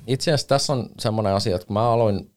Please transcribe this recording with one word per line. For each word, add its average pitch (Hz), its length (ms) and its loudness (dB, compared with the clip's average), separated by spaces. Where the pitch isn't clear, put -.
itse 131 240 -2
asiassa 143 180 0
tässä 139 240 0
on 127 160 -4
semmoinen 110 360 0
asia, 101 220 0
että - 100 -8
kun 101 80 -4
mä 117 160 2
aloin 113 460 0